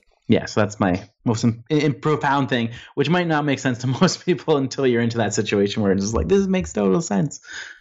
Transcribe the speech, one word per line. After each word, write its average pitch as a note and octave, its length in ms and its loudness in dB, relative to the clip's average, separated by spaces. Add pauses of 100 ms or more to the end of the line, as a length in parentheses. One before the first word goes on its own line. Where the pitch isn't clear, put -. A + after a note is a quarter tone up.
(280)
Yeah, - 180 2
so - 160 -2
that's G#2 180 -2
my F#2 240 0 (220)
most A2+ 180 0
im-, A#2 260 0
im-, D3+ 300 0
profound C#3+ 500 0
thing, A#2 200 0 (240)
which C#3 160 -2
might F3 160 2
not D3+ 200 0
make C#3 120 0
sense B2+ 220 -2
to B2+ 80 -4
<laughs> C3 140 0
most - 240 2
people E3 320 0
until C3+ 280 -2
you're A#2 160 2
into A#2 160 0
that G#2 160 0
situation G2+ 480 0
where G2 100 2
it's G2 120 2
just G#2+ 100 -4
like, A2+ 140 0
"This G3 180 4
makes F#3 260 -2
total F#3+ 300 2
sense." F3 380 -2 (420)